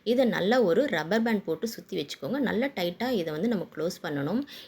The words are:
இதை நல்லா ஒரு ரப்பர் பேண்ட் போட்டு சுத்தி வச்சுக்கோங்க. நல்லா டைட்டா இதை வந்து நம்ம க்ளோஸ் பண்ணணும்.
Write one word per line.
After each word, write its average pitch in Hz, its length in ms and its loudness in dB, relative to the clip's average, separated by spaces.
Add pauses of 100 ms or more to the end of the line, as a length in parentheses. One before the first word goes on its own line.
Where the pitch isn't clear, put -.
இதை 240 180 4
நல்லா 190 380 2
ஒரு 190 240 4
ரப்பர் 185 380 0
பேண்ட் 220 200 0
போட்டு 160 240 -2
சுத்தி - 280 -12
வச்சுக்கோங்க. 160 440 -4
நல்லா 226 340 0
டைட்டா 180 360 -2
இதை 170 220 0
வந்து 165 160 -2
நம்ம 190 220 0
க்ளோஸ் 160 300 -4
பண்ணணும். 151 400 -2 (280)